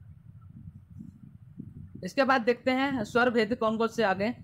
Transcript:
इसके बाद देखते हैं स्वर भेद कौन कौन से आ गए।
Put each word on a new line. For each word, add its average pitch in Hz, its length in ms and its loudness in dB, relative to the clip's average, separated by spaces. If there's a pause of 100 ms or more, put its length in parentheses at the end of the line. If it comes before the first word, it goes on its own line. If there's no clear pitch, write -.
(2000)
इसके 220 200 2
बाद 262 180 4
देखते 240 300 0
हैं 262 320 0
स्वर 240 260 2
भेद 226 260 2
कौन 220 220 0
कौन 226 100 2
से 226 160 -2
आ 190 100 2
गए। 202 300 -2